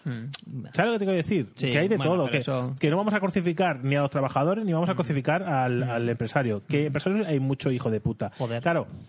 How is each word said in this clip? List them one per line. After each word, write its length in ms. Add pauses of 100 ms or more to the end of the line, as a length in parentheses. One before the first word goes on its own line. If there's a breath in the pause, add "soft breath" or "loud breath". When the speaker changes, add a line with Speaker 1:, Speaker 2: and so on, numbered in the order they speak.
Speaker 1:
Mm. 600 (100)
Speaker 2:
¿Sabes 140
lo 60
que 60
te 60
quiero 120
decir? 380
Speaker 1:
Sí, 160
Speaker 2:
Que 60
hay 100
de 100
Speaker 1:
bueno, 160
Speaker 2:
todo, 100
Speaker 1:
pero 80
Speaker 2:
que, 80
Speaker 1:
eso 400
Speaker 2:
que 100
no 80
vamos 160
a 60
crucificar 640
ni 120
a 60
los 80
trabajadores, 560
ni 80
vamos 160
a 40
Speaker 1:
Mm. 20
Speaker 2:
crucificar 480
al, 420
Speaker 1:
Mm. 60
Speaker 2:
al 180
empresario. 580
Que 140
Speaker 1:
Mm. 60
Speaker 2:
empresarios 400
hay 120
mucho 300
hijo 220
de 100
puta. 340
Speaker 1:
Joder. 280
Speaker 2:
Claro, 240 (220)